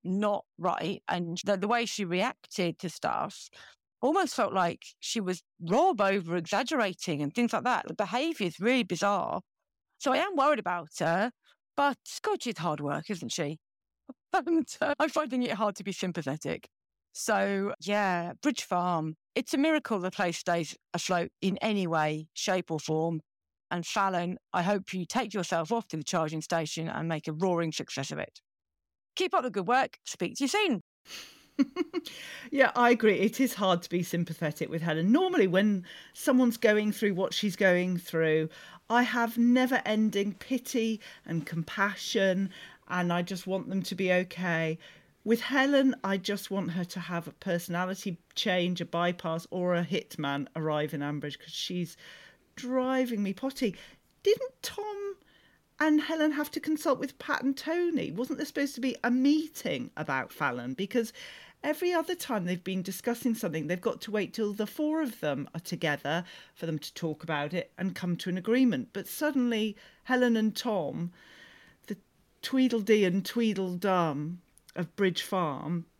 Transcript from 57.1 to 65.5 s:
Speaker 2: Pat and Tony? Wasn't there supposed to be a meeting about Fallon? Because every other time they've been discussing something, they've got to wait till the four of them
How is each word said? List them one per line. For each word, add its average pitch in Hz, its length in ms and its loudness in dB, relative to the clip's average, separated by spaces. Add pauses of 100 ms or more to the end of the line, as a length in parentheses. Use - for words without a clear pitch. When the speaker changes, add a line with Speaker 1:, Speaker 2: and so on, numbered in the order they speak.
Speaker 2:
Pat - 240 -2
and 269 120 2
Tony? 339 560 0
Wasn't 247 280 -4
there 294 80 -4
supposed 285 280 -2
to 233 60 -6
be 262 220 -2
a - 80 2
meeting 262 840 2
about 135 380 -4
Fallon? 123 400 -2
Because 226 400 -2 (500)
every 302 300 0
other 330 220 0
time 208 300 -4
they've 180 180 -2
been 190 180 -2
discussing 233 540 -2
something, 160 320 -4
they've 180 120 -2
got - 220 -2
to 214 100 -10
wait 202 220 -2
till 208 200 -2
the 208 140 -2
four 311 360 0
of 240 160 -6
them 147 340 -2